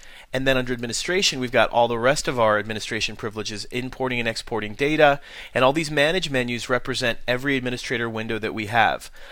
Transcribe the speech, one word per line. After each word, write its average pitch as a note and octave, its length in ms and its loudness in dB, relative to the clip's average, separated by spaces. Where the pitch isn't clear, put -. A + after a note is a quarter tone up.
And C3 160 0
then C3 80 6
under B2+ 160 0
administration, C3 680 -2
we've B2 140 -2
got A2+ 180 6
all A#2+ 160 4
the A#2 100 0
rest C3 300 2
of C#3 100 -2
our G#2+ 220 4
administration G#2+ 560 -4
privileges, G#2+ 520 -8
importing B2+ 520 -4
and A#2 100 -2
exporting G#2+ 460 -6
data, D3 460 4
and B2 100 4
all C3+ 80 8
these D3+ 160 -2
manage D#3 400 2
menus A#2+ 400 -2
represent B2 600 -2
every C3+ 280 0
administrator B2 540 -4
window A2 300 -4
that G2+ 120 -4
we G#2+ 140 -4
have. G2+ 460 2